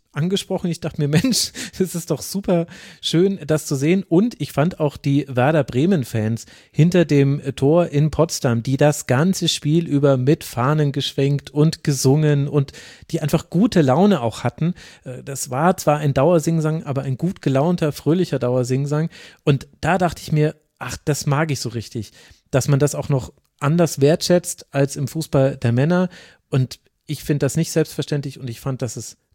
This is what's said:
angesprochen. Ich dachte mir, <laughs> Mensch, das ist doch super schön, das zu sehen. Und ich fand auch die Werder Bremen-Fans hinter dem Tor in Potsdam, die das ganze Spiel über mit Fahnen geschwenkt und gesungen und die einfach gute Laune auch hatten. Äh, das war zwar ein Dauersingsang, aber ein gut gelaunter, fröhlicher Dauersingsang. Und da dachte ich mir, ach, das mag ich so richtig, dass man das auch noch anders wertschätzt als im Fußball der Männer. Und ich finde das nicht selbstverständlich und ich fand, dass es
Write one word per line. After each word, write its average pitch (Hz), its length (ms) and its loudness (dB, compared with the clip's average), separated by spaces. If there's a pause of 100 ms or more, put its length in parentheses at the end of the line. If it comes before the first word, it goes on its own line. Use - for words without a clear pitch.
(140)
angesprochen. 180 580 -2
Ich 160 80 -6
dachte 156 220 -6
mir, 147 80 0
<laughs> 156 120 2
Mensch, - 300 0 (260)
das 180 180 -2
ist 170 160 -6
doch 151 100 -4
super 185 440 -2 (360)
schön, 190 440 0
das 156 200 -2
zu 151 100 -2
sehen. 160 320 2
Und 208 320 2
ich - 140 -6
fand 160 260 0
auch 147 160 -2
die 139 320 0
Werder 135 380 2
Bremen-Fans 117 800 0 (260)
hinter 175 320 4
dem 143 380 2 (160)
Tor 165 300 4
in 147 220 2
Potsdam, 131 540 0
die 131 140 -2
das 147 280 2
ganze 160 440 2
Spiel 165 360 0
über 143 300 2
mit 131 300 0
Fahnen 143 480 0
geschwenkt 139 560 -2
und 156 340 0
gesungen 143 640 2
und 143 240 -2 (400)
die 165 80 -2
einfach 151 300 -2
gute 185 320 2
Laune 151 400 4
auch 117 240 -4
hatten. 156 300 -2 (280)
Äh, 127 200 -14
das 139 260 -10
war 156 260 2
zwar 151 220 0
ein 151 160 0
Dauersingsang, 160 720 2
aber 135 180 -4
ein 135 160 -4
gut 180 240 -4
gelaunter, 151 500 0
fröhlicher 160 480 0
Dauersingsang. 127 720 0 (340)
Und 139 240 0 (140)
da 165 160 0
dachte 180 240 -2
ich - 100 -8
mir, 151 220 2 (260)
ach, 123 260 -10
das 143 200 -2
mag 147 240 0
ich 139 120 -4
so 120 80 -6
richtig, 113 420 -10 (400)
dass 127 160 0
man 143 100 2
das 143 160 2
auch 147 140 -8
noch 135 240 -2 (300)
anders 156 400 2
wertschätzt 175 720 0
als 139 260 0
im 143 100 -4
Fußball 139 480 0
der 123 160 0
Männer. 170 380 2 (400)
Und 131 320 -2 (240)
ich - 180 -8
finde 147 220 0
das 135 100 0
nicht 160 160 -2
selbstverständlich 147 680 -4
und 131 120 -10
ich 117 100 -12
fand, 131 220 -6
dass 120 160 -6
es - 180 -14 (200)